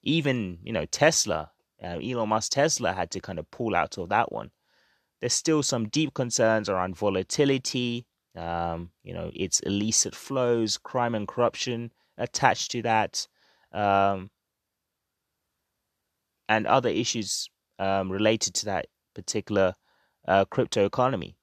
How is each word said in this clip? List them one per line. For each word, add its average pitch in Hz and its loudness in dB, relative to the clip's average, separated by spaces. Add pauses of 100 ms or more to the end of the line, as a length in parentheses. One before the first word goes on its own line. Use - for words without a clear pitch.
Even, 127 0
you - -10
know, 80 -2
Tesla, 101 2 (340)
uh, 87 -8
Elon 113 -2
Musk 110 0
Tesla 131 2
had 90 -6
to 95 -6
kind 90 -8
of 78 -12
pull 110 -2
out 85 -2
of 87 -8
that 104 0
one. 53 -10 (720)
There's 123 -2
still 156 2
some 117 -2
deep 147 0
concerns 110 2
around 92 -2
volatility, 120 0 (280)
um, 85 -4 (140)
you 90 -12
know, 85 -8
its - -2
illicit 104 0
flows, 120 0
crime 120 -2
and 107 -4
corruption 120 -2 (260)
attached - 2
to 120 -4
that, 110 0 (440)
um, 98 4 (2250)
and 110 2
other 127 4
issues, 101 -4 (280)
um, 98 -2
related 107 2
to - -4
that 98 -4 (260)
particular, 98 0 (520)
uh, 98 6
crypto - 2
economy. 104 -2